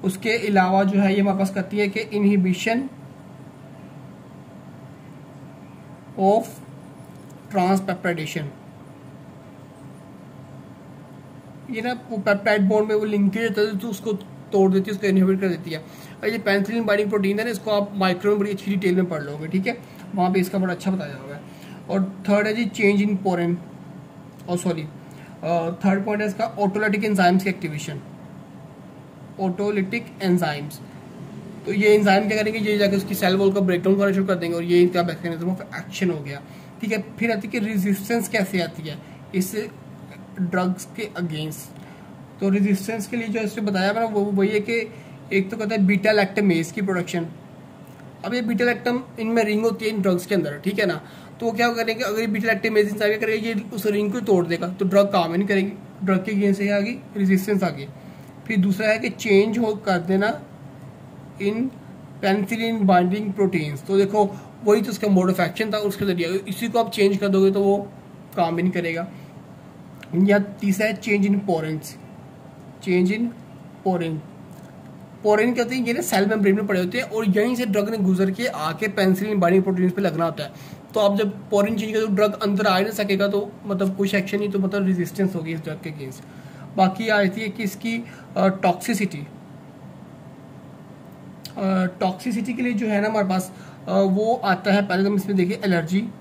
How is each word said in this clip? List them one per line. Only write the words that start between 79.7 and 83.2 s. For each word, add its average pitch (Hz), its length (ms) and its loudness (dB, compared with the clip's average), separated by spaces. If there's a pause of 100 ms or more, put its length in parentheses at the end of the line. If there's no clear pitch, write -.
पे 196 100 -2
लगना 165 220 0
होता 160 200 -4
है। - 80 -12 (420)
तो 226 60 2
आप 202 160 4
जब 208 340 -2
foreign 208 260 2
चेंज 214 160 -2
करोगे 220 140 2
तो 202 60 0
drug 208 200 4 (100)
अंदर 202 240 2
आ 190 100 4
ही 190 60 4
नहीं 214 100 0
सकेगा, 196 360 0